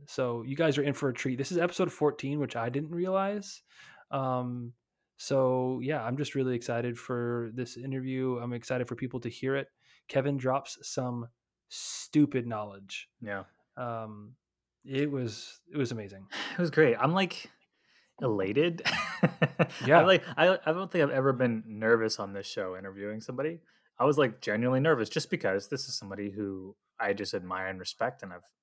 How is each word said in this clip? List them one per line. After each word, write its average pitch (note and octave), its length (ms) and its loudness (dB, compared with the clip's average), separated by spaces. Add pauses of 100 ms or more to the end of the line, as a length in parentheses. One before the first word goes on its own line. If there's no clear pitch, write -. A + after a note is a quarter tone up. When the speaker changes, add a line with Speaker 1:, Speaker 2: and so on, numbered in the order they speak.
Speaker 1:
So A#2+ 380 -2
you C3+ 120 -6
guys D3+ 220 4
are C#3+ 60 4
in C#3+ 100 2
for C#3 160 -2
a B2 40 0
treat. B2+ 240 -2
This C3+ 140 -2
is F3+ 60 0
episode F3 340 2
fourteen, C#3+ 480 0
which B2+ 160 -2
I A#2 140 -2
didn't D3 220 -4
realize. F#3+ 720 -2 (500)
Um, B2 600 -2 (440)
so B2+ 680 2
yeah, C3+ 200 -2
I'm B2 140 -2
just C#3+ 180 -4
really B2+ 200 2
excited A#2+ 420 -2
for A#2+ 560 -4
this B2 240 -8
interview. C3 600 -2
I'm A#2+ 160 -4
excited B2 340 -4
for B2 80 -8
people B2+ 260 -6
to - 80 -4
hear C3 260 -2
it. C3+ 120 -2 (400)
Kevin C#3 300 0
drops C3 460 -2
some B2 440 -6 (420)
stupid - 800 0
knowledge. G2+ 600 -10 (120)
Speaker 2:
Yeah. G2+ 220 -6 (320)
Speaker 1:
Um, A2+ 580 -8 (520)
it C#3 260 0
was, B2 480 -6 (140)
it D3+ 40 -4
was B2 140 2
amazing. G2 340 -10 (280)
Speaker 2:
It - 80 -4
was E3 100 2
great. C#3 260 8
I'm, D3+ 160 4
like, F#3 360 0 (720)
elated. B2 640 2
<laughs> - 40 0 (920)
Speaker 1:
Yeah. D3+ 160 10
Speaker 2:
I'm E3 40 8
like, F#3 180 8 (140)
I, F3+ 280 6
I D#3 80 2
don't F#3 180 -6
think E3 120 4
I've C#3 60 4
ever C3+ 240 4
been A#2+ 320 0
nervous A2 540 4
on G2+ 120 -6
this G2 140 -8
show F#2 320 -6
interviewing G2 420 -8
somebody. C#3+ 400 -6 (400)
I B2+ 60 4
was, C#3+ 120 6
like, B2+ 240 2
genuinely A#2+ 380 2
nervous C3+ 300 4
just - 220 -4
because G2 380 0
this - 180 -6
is - 100 -6
somebody G2+ 320 -8
who G2 460 -8 (240)
I G#2 140 0
just G2 200 -6
admire F#2 340 -4
and F#2+ 120 -8
respect, A#2 420 -6
and F#2+ 100 -12
I've, F2 140 -16 (180)